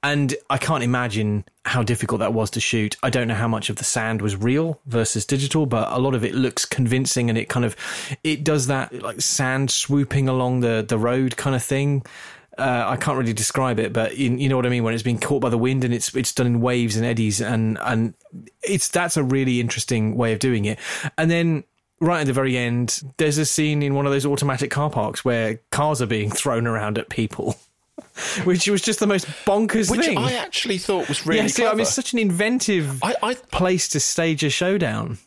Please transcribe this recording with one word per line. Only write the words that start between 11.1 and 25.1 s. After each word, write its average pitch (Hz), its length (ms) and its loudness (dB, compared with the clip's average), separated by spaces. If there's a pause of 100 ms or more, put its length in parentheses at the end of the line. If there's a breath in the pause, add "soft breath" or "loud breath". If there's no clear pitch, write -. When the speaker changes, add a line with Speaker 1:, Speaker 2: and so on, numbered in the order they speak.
Speaker 1:
kind 135 180 0
of 120 80 0
thing. 139 400 0 (540 loud breath)
Uh, 123 300 0
I 123 100 -2
can't 135 200 -2
really 113 160 0
describe 113 460 0
it, 110 140 -2
but 113 240 -2
you, 127 180 0
you 135 140 0
know 135 60 4
what 127 100 2
I 123 40 2
mean, 120 140 2
when 113 120 0
it's 110 80 -4
being 117 160 0
caught 139 220 0
by 127 80 2
the 117 80 2
wind 127 260 2
and 120 100 0
it's, - 220 -4
it's - 180 -2
done 123 140 2
in 120 140 2
waves 120 360 2
and 113 80 0
eddies, 113 360 0
and, 110 400 0
and 113 340 0 (480)
it's, - 240 0
that's 175 280 0
a 151 80 2
really 131 360 2
interesting 113 560 0
way 117 180 2
of 107 60 -2
doing 120 260 2
it. 107 140 -2 (380 loud breath)
And 160 120 2
then 170 340 2 (360)
right 165 220 2
at 147 40 0
the 135 80 2
very 131 240 2
end, 120 460 -2 (140)
there's 151 200 2
a 156 80 2
scene 151 380 0
in 139 100 0
one 139 140 2
of 139 40 2
those 139 140 2
automatic 143 460 0
car 147 180 0
parks - 340 -2